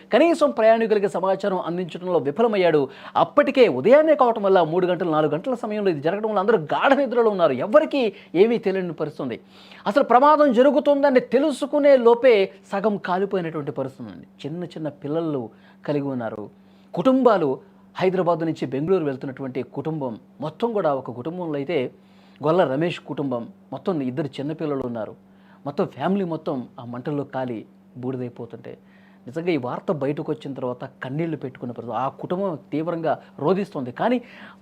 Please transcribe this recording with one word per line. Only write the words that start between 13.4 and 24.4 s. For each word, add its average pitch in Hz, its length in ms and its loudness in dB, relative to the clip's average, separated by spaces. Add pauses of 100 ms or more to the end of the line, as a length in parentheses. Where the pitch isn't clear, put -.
పరిస్థితి 131 420 -8
ఉంది. 85 140 -20 (180)
చిన్న 170 180 -8
చిన్న 156 260 -10
పిల్లలు 143 800 -6 (200)
కలిగి 143 260 -2
ఉన్నారు. 110 360 -8 (440)
కుటుంబాలు, 202 680 2 (400)
హైదరాబాద్ 175 400 0
నుంచి 165 260 -4
బెంగళూరు 156 440 -2
వెళ్తున్నటువంటి 131 520 -8
కుటుంబం 135 580 -8 (220)
మొత్తం 220 360 -4
కూడా, 160 240 2
ఒక 127 100 -12
కుటుంబంలో 160 420 -8
అయితే 143 380 -2 (540)
గొల్ల 170 180 4 (100)
రమేష్ 160 260 -2
కుటుంబం 131 480 -6 (260)
మొత్తం 170 280 -4
ఇద్దరు 131 240 -4
చిన్నపిల్లలు 147 600 -6